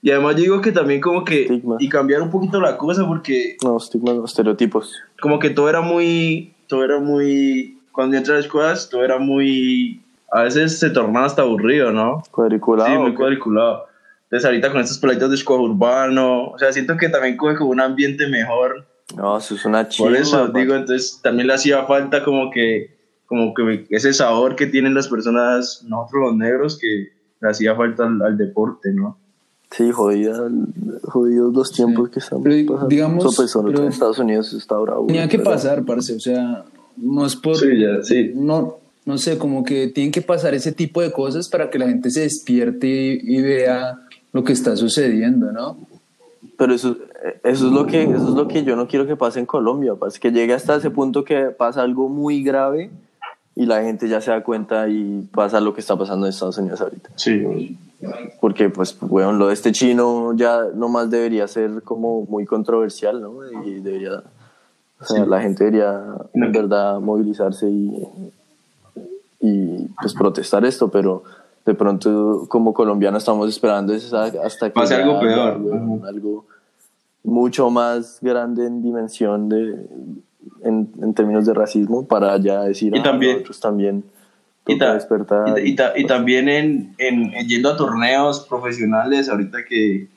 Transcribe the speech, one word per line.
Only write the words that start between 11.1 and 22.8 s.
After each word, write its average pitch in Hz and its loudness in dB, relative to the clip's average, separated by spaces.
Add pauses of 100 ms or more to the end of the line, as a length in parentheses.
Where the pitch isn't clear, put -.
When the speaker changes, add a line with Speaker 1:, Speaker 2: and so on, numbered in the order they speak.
Speaker 1:
hasta 143 0
aburrido, 120 2
¿no? 117 0
Speaker 2:
Cuadriculado, 110 2
Speaker 1:
Sí, 139 4
muy 131 2
Speaker 2:
¿o - -4
qué? - -6
Speaker 1:
cuadriculado. 117 0 (400)
Entonces 120 -2
ahorita 127 2
con 139 0
estos 120 -2
peladitos 131 2
de 139 2
escojo 127 2
urbano... 127 2
o - -18
sea, 135 2
siento 135 -2
que 165 0
también 131 0
coge 151 0
como 143 0
un 127 2
ambiente 139 0
mejor. 123 -2 (260)
Speaker 2:
No, 101 -2
eso 107 -6
es 101 -6
una 110 2
Speaker 1:
Por 113 2
eso, 139 2
Speaker 2:
chimba, 117 -2
Speaker 1:
digo, 131 2
Speaker 2:
parce. 139 4
Speaker 1:
entonces 127 -4
también 120 0
le 135 4
hacía 135 2
falta 139 2
como 135 0
que... 113 -2 (300)